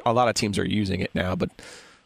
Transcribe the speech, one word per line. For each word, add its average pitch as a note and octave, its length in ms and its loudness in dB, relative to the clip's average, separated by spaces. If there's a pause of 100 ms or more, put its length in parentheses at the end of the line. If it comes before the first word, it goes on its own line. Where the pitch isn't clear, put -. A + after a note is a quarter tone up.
a A#2+ 60 4
lot A#2+ 160 4
of G#2+ 60 2
teams G#2 240 0
are G2 80 0
using F#2+ 340 0
it - 140 -4
now, F#2 200 0
but F2+ 160 -2 (560)